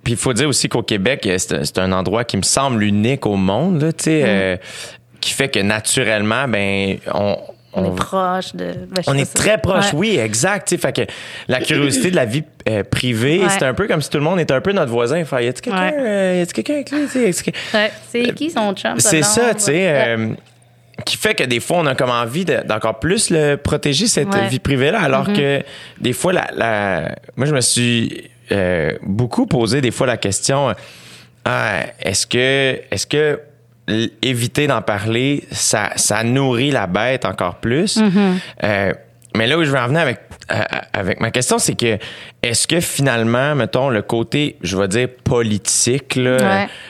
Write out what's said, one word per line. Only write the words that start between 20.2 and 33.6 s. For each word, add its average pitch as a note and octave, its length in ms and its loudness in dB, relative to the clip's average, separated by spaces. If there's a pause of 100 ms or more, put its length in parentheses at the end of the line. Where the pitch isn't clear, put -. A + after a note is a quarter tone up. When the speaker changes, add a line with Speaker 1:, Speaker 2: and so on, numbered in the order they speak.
Speaker 1:
qui - 140 -4
fait G#3+ 160 0
que D#3+ 100 -2
des A#2+ 160 0
fois, E3 200 -2
on D#3+ 80 2
a C3 80 2
comme B2+ 160 0
envie A#2+ 340 -2
de, C3 200 2
d'encore A2 340 0
plus F#3+ 320 0
le D3+ 240 4
protéger, D3 520 0
cette F3 260 0
Speaker 2:
Ouais. G3 140 2
Speaker 1:
vie B2+ 120 -2
privée-là, C#3 420 2
alors C3+ 280 2
Speaker 2:
Mm-hmm. G3+ 60 2 (260)
Speaker 1:
que - 40 -8 (340)
des B2 140 0
fois, F3 180 0
la, F3 240 0
la... G2+ 600 0 (200)
moi, C#3 120 0
je D3+ 80 0
me B2+ 60 2
suis, A#2 680 0 (220)
euh, F2+ 500 2
beaucoup A#2+ 460 0
posé B2 340 2
des A#2+ 100 0
fois C3 140 0
la A#2+ 120 0
question, C3+ 520 0
euh, G#2 40 -2 (680)
ah, A#2 360 0 (200)
est-ce - 280 -2
que, C3 520 0 (120)
est-ce - 160 -4
que D3 340 0 (480)